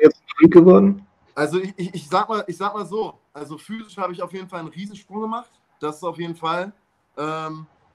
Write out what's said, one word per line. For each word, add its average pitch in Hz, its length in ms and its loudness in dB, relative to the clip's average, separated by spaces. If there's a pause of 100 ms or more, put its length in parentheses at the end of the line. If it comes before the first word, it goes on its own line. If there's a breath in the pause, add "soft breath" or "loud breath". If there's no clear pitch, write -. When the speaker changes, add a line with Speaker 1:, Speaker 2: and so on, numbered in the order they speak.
Speaker 1:
jetzt - 140 6
ein - 200 -20
Freak 165 160 8
geworden? 190 540 6 (280)
Speaker 2:
Also 147 260 -4
ich, 190 160 -10
ich, 180 180 -10
ich 143 140 -14
sag 196 200 0
mal, 214 180 -4
ich 175 100 -12
sag 202 180 -6
mal 208 100 -8
so, 180 340 -8 (140)
also 147 260 -16
physisch 214 380 -18
habe 180 160 -6
ich 175 100 -10
auf 175 100 -10
jeden 190 160 -14
Fall 180 120 -12
einen 160 80 -14
Riesensprung 196 540 -14
gemacht. 226 280 -10 (300)
Das 151 160 -8
ist - 80 -16
auf 165 140 -8
jeden 170 160 -8
Fall. 175 380 -6 (440)
Ähm, 156 500 -10 (280)